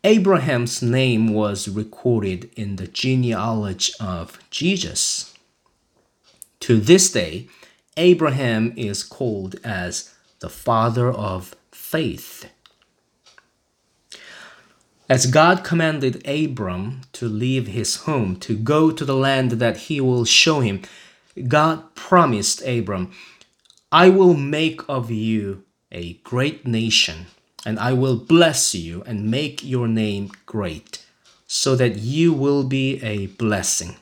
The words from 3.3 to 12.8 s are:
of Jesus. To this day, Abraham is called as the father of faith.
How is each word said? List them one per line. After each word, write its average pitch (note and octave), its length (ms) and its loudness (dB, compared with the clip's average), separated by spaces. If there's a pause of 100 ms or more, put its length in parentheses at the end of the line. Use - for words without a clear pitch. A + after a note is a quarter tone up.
of F2+ 380 -8 (120)
Jesus. - 840 -4 (1300)
To A#2 120 4
this E3+ 340 6
day, F2+ 340 -6 (500)
Abraham C#3 800 2
is G#2 280 -6
called G2 580 -6
as F2+ 480 -8 (300)
the - 80 -12
father A#2+ 640 0
of G2 420 -8 (160)
faith. - 800 -8 (2500)